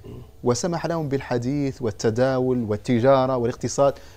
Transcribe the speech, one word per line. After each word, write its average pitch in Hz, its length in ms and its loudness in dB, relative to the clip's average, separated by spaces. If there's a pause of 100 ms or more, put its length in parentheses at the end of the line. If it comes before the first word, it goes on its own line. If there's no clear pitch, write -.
(440)
وسمح 160 420 0
لهم 160 240 -2
بالحديث 135 720 -2
والتداول 123 880 0
والتجارة 127 680 2
والاقتصاد 123 560 0 (240)